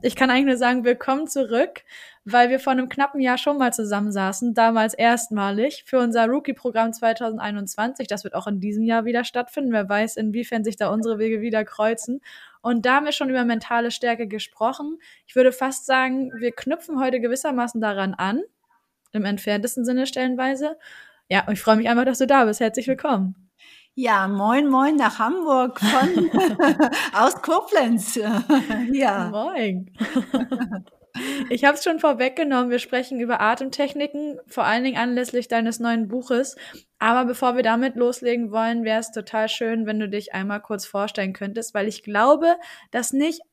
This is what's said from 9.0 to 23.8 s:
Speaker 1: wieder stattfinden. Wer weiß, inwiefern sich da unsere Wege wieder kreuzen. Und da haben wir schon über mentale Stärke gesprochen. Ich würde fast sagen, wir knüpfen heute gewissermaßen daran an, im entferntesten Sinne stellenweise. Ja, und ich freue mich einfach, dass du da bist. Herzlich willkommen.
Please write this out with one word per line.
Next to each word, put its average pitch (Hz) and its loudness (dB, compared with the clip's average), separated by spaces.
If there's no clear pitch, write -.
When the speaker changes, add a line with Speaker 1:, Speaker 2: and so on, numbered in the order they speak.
Speaker 1:
wieder 233 0
stattfinden. 247 -4
Wer 208 0
weiß, 214 -2
inwiefern 220 -2
sich 214 -4
da 202 -2
unsere 220 0
Wege 220 0
wieder 220 0
kreuzen. 226 -2
Und 240 0
da 254 6
haben 294 4
wir 294 -2
schon 285 -2
über 254 0
mentale 233 0
Stärke 233 -4
gesprochen. 254 -4
Ich - -18
würde 254 6
fast 262 -6
sagen, 262 0
wir 233 -2
knüpfen 311 -6
heute 254 0
gewissermaßen 240 -2
daran 196 -2
an, 202 -2
im 208 -2
entferntesten 208 -2
Sinne 254 0
stellenweise. 262 -4
Ja, 190 2
und 208 -2
ich 190 -4
freue 220 6
mich 233 2
einfach, 240 4
dass 262 2
du 262 2
da 262 6
bist. 214 0
Herzlich 226 0
willkommen. 220 0